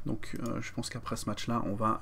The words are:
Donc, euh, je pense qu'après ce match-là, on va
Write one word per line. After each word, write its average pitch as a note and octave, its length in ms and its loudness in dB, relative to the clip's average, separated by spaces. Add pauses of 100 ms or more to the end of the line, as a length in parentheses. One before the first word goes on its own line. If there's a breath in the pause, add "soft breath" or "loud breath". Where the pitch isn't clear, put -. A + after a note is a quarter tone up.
Donc, - 320 0 (100)
euh, - 140 0
je - 100 -4
pense - 180 -2
qu'après - 280 -4
ce - 80 -6
match-là, A#2 400 2
on F#2+ 100 2
va A2 260 2